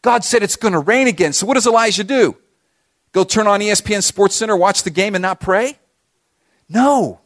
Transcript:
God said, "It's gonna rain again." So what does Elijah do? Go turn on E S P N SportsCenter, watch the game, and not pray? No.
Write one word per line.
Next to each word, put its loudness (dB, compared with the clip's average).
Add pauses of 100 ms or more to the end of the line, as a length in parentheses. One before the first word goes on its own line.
God 2
said, 0
"It's -4
gonna 0
rain 2
again." 0
So -4
what 0
does 2
Elijah 2
do? 0 (760)
Go 2
turn 0
on 2
E 0
S 0
P -4
N -2
SportsCenter, 0
watch 0
the -6
game, -2
and -2
not -4
pray? -2 (920)
No. 0